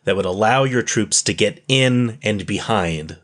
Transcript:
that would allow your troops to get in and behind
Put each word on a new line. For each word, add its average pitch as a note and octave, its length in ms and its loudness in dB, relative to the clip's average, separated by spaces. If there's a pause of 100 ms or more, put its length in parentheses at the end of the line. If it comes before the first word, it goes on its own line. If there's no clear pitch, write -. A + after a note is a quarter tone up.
that G2 140 0
would F#2+ 80 0
allow A2 400 2
your B2 180 0
troops - 400 -2
to G#2 100 0
get - 360 -2
in B2 520 2
and G2+ 240 -2
behind E2+ 800 -2